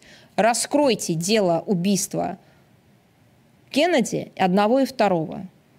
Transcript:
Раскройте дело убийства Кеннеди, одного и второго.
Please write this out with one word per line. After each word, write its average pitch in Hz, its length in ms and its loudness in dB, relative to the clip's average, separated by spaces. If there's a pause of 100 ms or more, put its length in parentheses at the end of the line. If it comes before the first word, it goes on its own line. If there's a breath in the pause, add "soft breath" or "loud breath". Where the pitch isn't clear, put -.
(360 loud breath)
Раскройте 233 800 2
дело 175 500 0
убийства 180 720 -2 (1300 soft breath)
Кеннеди, 277 640 0
одного 208 440 2
и 262 40 4
второго. 185 640 -2 (320)